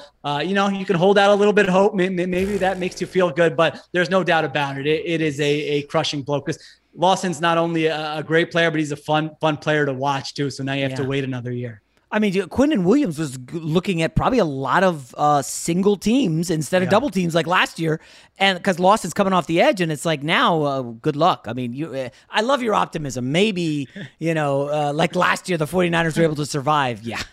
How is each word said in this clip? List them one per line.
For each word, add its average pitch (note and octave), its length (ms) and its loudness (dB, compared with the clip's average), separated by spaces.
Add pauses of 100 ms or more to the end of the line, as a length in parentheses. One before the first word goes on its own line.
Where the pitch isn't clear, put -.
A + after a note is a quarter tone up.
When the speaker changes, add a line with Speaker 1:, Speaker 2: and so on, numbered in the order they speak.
(240)
Speaker 1:
uh, C#3+ 220 -4
you F#3 80 -4
know, G3+ 160 2
you G3 160 -4
can G3 100 0
hold F#3+ 220 4
out G3+ 140 6
a G#3 40 6
little G#3 180 4
bit G3+ 140 4
of F3+ 60 2
hope. G3 200 4
May-, F#3 140 0
may-, F#3 200 -2
maybe F#3 320 -2
that F#3 200 0
makes F3 220 -6
you F3+ 60 -4
feel F3+ 220 2
good, D#3+ 280 2
but D#3+ 240 2 (100)
there's F3 180 0
no F#3+ 140 2
doubt D#3+ 220 2
about C#3 320 -4
it. C#3 100 -4
It, D#3 180 0
it E3 160 -2
is D3+ 200 -2
a, - 20 2 (280)
a D3 120 0
crushing D3 380 -2
blow B2 180 -4
'cause - 200 -6 (360)
Lawson's F3+ 460 0
not E3+ 160 2
only E3 300 0
a, D#3 300 -4
a D3+ 60 -6
great E3 280 0
player, E3+ 180 2
but D3+ 100 -2
he's D3+ 120 -4
a D3 40 -4
fun, D3+ 360 -2 (100)
fun D3+ 160 0
player D3+ 280 0
to C#3 80 -2
watch C3+ 420 -4
too. C#3+ 160 -4
So C3 120 -10
now C3+ 100 -4
you C#3 100 -2
have C3+ 120 -2
to C#3 60 -4
Speaker 2:
Yeah. C3+ 60 -2
Speaker 1:
wait C#3 160 -2
another B2 280 -6
year. A#2+ 300 -10 (320)
Speaker 2:
I A3 60 0
mean, G#3 140 2
Quinnen G3+ 500 0
Williams G3 340 2
was C#3+ 200 -6
g-, B2+ 200 -12
looking E3 440 -2
at D#3+ 140 -2
probably G3 240 4
a F#3+ 60 4
lot C3+ 380 2
of, D#3+ 340 0
uh, D3 240 4
single F#3+ 540 0
teams F#3+ 560 0
instead D#3+ 300 0
of F#3 60 0
Speaker 1:
Yeah. F3+ 40 -4
Speaker 2:
double A#3 180 2
teams F3+ 240 -2
like D#3+ 140 0
last F#3+ 320 0
year, D#3+ 220 -2 (360)
and F#3+ 240 2
'cause F#3+ 180 0
Lawson's F#3 340 4
coming F#3+ 180 0
off F3+ 160 0
the E3 140 2
edge, B3 180 4
and E3+ 120 0
it's D3 140 -6
like, D#3 160 0
now, F3 420 2
uh, C#3 180 -2
good A#2+ 340 -4
luck. D#3 320 2
I G#2+ 60 -6
mean, B2 200 -6
you, C3+ 220 -8
uh, C3 140 -6 (200)
I G#3 120 0
love B3 200 0
your A3 140 0
optimism. C#3+ 560 -4
Maybe, E3+ 560 0 (160)
<laughs> - 160 -18
you D#3+ 140 -2
know, C#3+ 360 -2
uh, D3 240 -2
like E3 220 -2
last F3+ 320 0
year, F3+ 100 0
the D#3 100 -2
forty-niners E3 500 0
were E3 60 4
able D#3 120 2
to D3 100 -4
survive. C3+ 580 -2
Yeah, A2 180 -6 (120)